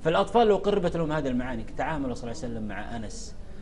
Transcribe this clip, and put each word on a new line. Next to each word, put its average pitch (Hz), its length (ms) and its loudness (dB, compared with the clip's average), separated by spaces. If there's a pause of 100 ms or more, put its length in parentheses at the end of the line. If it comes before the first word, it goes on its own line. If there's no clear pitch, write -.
فالأطفال 196 440 4
لو 202 80 8
قربت 196 420 2
لهم 156 140 0
هذه 151 160 0
المعاني، 123 380 -2 (120)
تعامل 135 400 -2
صلى 120 140 -6
الله - 120 -6
عليه 117 100 -4
وسلم 110 140 -4
مع 104 280 -6
أنس، - 400 -8 (260)